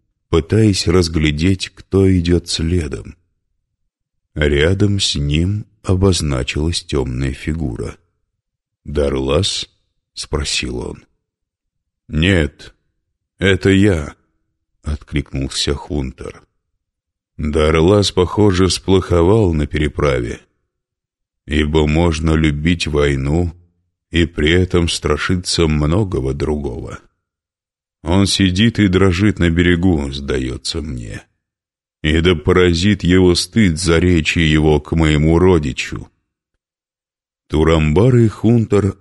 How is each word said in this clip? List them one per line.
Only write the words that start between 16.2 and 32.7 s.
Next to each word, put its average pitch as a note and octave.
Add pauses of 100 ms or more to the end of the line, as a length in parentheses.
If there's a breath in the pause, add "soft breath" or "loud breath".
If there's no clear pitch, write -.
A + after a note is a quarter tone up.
«Дарлас, D#2+
похоже, F#2
сплоховал F#2
на D2+
переправе, C#2+ (1080)
ибо D2+
можно D#2+
любить D#2
войну D2 (580)
и E2+
при D#2
этом F2+
страшиться E2+
многого D2+
другого. C#2 (1040)
Он F#2+
сидит G2
и G#2
дрожит F#2+
на F2
берегу, E2+
сдается C2+
мне. A#1 (800)
И D#2+
да E2+
поразит F2+